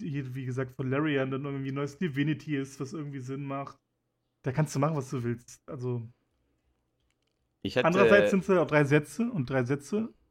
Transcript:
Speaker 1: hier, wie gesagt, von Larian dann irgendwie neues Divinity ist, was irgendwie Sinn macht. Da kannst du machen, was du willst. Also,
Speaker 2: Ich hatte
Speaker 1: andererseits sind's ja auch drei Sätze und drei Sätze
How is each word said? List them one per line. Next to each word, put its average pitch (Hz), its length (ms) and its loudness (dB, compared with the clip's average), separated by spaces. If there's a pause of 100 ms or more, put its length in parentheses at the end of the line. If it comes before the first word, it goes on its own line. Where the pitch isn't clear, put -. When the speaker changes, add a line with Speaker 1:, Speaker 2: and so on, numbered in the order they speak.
Speaker 1:
hier, 135 340 -8
wie 135 100 -8
gesagt, 127 320 -6
von 135 140 -4
Larian 135 400 0
dann 135 140 -4
irgendwie 135 280 -6
neues 143 260 -4
Divinity 147 580 -2
ist, 135 220 -6
was 127 140 -8
irgendwie 143 280 -8
Sinn 135 240 -8
macht. 139 340 -8 (680)
Da 135 80 0
kannst 151 220 0
du 139 40 -2
machen, 151 180 2
was 131 140 -4
du 127 140 -4
willst. 120 420 -6
Also, 123 400 -6 (1600)
Speaker 2:
Ich 98 140 -6
hatte 131 100 4
Speaker 1:
andererseits 196 440 8
sind's 196 180 2
ja 185 120 6
auch 147 60 2
drei 147 180 4
Sätze 147 480 2
und 135 180 -4
drei 131 140 2
Sätze 147 480 -2 (180)